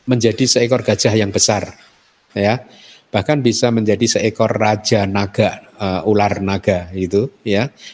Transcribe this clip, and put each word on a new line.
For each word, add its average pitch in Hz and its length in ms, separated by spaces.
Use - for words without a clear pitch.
menjadi 117 400
seekor 123 400
gajah 107 320
yang 104 160
besar, - 440
ya. 104 240
Bahkan 147 320
bisa 120 320
menjadi 107 480
seekor 110 320
raja 107 560
naga, 98 560
eh, 92 320
ular 104 360
naga 95 520
gitu, 95 400
ya, 107 240